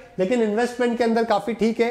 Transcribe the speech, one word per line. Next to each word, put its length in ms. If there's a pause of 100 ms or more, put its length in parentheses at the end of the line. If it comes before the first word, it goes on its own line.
(200)
लेकिन 240
investment 540
के 60
अंदर 220
काफी 280
ठीक 260
है, 120